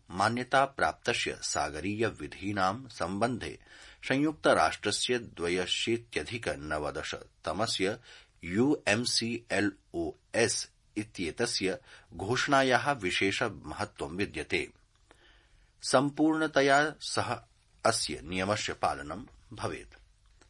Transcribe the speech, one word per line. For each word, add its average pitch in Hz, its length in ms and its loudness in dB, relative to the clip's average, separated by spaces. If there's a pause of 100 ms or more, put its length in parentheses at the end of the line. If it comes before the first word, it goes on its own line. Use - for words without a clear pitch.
(120)
मान्यता 120 540 4
प्राप्तस्य - 760 0
सागरीय 85 680 -2
विधीनां 98 800 -2
सम्बन्धे 95 720 -4 (500)
संयुक्तराष्ट्रस्य 123 1080 2
द्वयशीत्यधिक 90 1300 -2
नवदशतमस्य 76 1500 -4 (440)
यूएमसीएलओएस 107 2250 0 (280)
इत्येतस्य 98 840 -2 (340)
घोषणायाः 127 800 2
विशेष 98 520 0
महत्त्वं - 720 -6
विद्यते। 78 540 -4 (1120)
सम्पूर्णतया 147 1160 4
सह 107 400 -4 (440)
अस्य 76 380 2
नियमस्य 95 500 -2
पालनं 76 520 -4 (280)
भवेत्। 107 420 -8 (540)